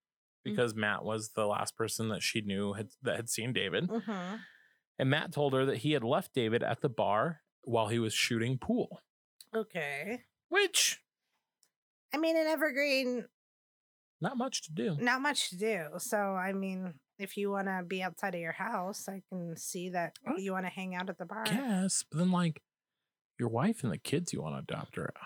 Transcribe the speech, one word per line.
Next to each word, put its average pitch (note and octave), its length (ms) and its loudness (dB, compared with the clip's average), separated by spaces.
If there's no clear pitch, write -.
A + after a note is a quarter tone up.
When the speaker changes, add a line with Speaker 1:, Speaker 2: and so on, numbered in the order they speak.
Speaker 1:
Mm. G#2 60 -4
Speaker 2:
because A2+ 220 2
Matt G#2+ 320 0
was A2 280 -2
the A2 120 2
last - 320 0
person A2+ 320 0
that F#2+ 140 -2
she - 180 0
knew G2+ 320 0
had, G#2 160 -6
that G#2+ 140 2
had A#2 120 -4
seen A#2 240 -2
David. G2 340 2
Speaker 1:
Mm-hmm. G3+ 480 -4
Speaker 2:
And C3 120 2
Matt D#3 220 2
told C#3+ 220 2
her C3 120 6
that C#3 120 2
he C#3+ 140 0
had C#3 120 4
left D3 300 0
David A#2 300 2
at A2+ 180 0
the D3 80 2
bar A2+ 520 2
while A2+ 260 4
he A#2 100 2
was A2 140 2
shooting A#2+ 440 2
pool. - 440 0
Speaker 1:
Okay. F3+ 680 -4
Speaker 2:
Which - 500 4
Speaker 1:
I C#4 40 0
mean, E4 180 4
in D#4+ 120 4
Evergreen C4+ 760 2
Speaker 2:
not G#3+ 180 -2
much B3+ 260 -2
to D#3 100 -12
do. F#3 260 0
Speaker 1:
not B3 220 2
much C#4+ 300 2
to F3+ 60 -10
do. G3+ 280 0
So, - 180 -2
I G3 360 0
mean, F#3 420 -4
if G3 200 -8
you G3+ 140 0
wanna F#3+ 360 0
be F#3 160 -2
outside F#3 320 -4
of F3 60 -4
your E3 100 -2
house, G3 560 -4
I G3 220 -8
can E3+ 260 -6
see F#3 340 -6
that F3 260 -2
Speaker 2:
I C4 100 0
Speaker 1:
you G3 160 -2
wanna F#3 160 -2
hang F#3 260 -6
out F#3 140 -4
at F3+ 100 -6
the F#3 60 -8
bar. G#3+ 200 -6
Speaker 2:
guess, G#3 640 0
but D3+ 80 -4
then, F3+ 140 4
like, F3 300 2
your - 100 2
wife C#3 340 2
and A2+ 100 0
the D2+ 40 -2
kids, - 360 -2
you - 80 -2
wanna D2 180 -4
adopt - 380 -8
her E2 80 -4
at - 100 -20